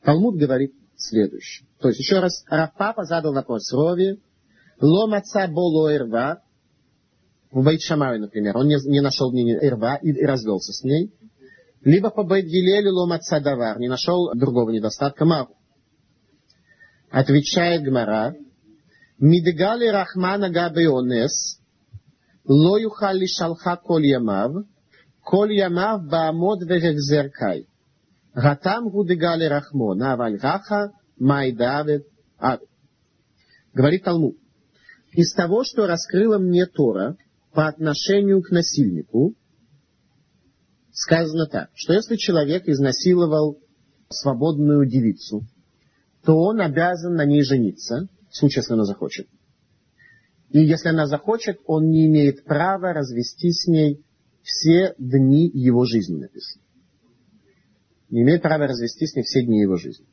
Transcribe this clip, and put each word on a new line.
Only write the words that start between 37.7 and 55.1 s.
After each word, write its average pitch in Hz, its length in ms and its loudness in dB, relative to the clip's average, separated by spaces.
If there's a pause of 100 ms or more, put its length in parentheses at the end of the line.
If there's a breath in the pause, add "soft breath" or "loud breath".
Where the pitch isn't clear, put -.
к - 80 -8
насильнику, 139 840 0 (1600)
сказано 165 540 -2
так, 95 260 -8
что - 220 -2
если 226 220 0
человек 170 520 -2
изнасиловал 151 880 2 (520)
свободную 147 760 2
девицу, 110 600 -2 (760)
то 160 140 4
он 208 240 2
обязан 170 540 -2
на 156 100 0
ней 143 180 4
жениться, 127 640 -2 (220)
в - 80 -18
случае, 135 240 0
если 117 140 -4
она 110 100 2
захочет. - 440 -8 (1200 soft breath)
И 143 80 4
если 156 320 4
она 160 160 0
захочет, 196 580 -4
он 156 240 0
не 160 180 4
имеет 147 380 2
права 175 480 -2
развестись 143 680 -4
с - 40 -4
ней 151 380 2 (380)
все 170 560 0
дни 135 560 2